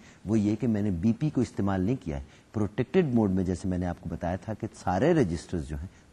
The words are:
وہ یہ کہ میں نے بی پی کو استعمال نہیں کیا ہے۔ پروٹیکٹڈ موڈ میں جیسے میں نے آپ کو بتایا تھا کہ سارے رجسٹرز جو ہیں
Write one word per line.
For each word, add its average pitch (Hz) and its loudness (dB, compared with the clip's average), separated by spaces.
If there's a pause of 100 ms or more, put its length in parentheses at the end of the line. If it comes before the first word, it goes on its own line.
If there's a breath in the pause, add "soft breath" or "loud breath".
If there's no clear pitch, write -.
(260 loud breath)
وہ 107 2
یہ 104 2
کہ 127 -2
میں 107 0
نے 104 0
بی 95 2
پی 151 0
کو 135 0
استعمال 98 0
نہیں 107 0
کیا 73 -4
ہے۔ 67 -8 (300 loud breath)
پروٹیکٹڈ 127 0
موڈ 110 4
میں 92 2
جیسے 90 -2
میں 90 -2
نے 90 -2
آپ 85 -6
کو 85 -8
بتایا 85 -4
تھا 107 -8
کہ 104 -8 (160)
سارے 101 2
رجسٹرز 85 0
جو 73 -8
ہیں 80 -8 (260 soft breath)